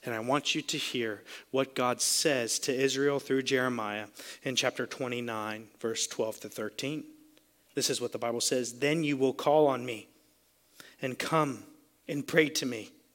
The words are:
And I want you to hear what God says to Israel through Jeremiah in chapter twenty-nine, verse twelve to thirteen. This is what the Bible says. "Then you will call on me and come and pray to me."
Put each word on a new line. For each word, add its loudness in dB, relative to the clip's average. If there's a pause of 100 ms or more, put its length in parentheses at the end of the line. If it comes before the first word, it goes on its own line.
And -4
I -2
want 0
you -2
to -4
hear -4 (260)
what 0
God 2
says 2
to 0
Israel 2
through 0
Jeremiah 0 (360)
in -2
chapter 0
twenty-nine, -6 (100)
verse -2
twelve -4
to -12
thirteen. -6 (680)
This 0
is 0
what -4
the -6
Bible -2
says. -2
"Then 2
you 0
will 4
call 6
on 0
me -8 (960)
and -2
come 2 (440)
and -4
pray 4
to -2
me." -6 (240)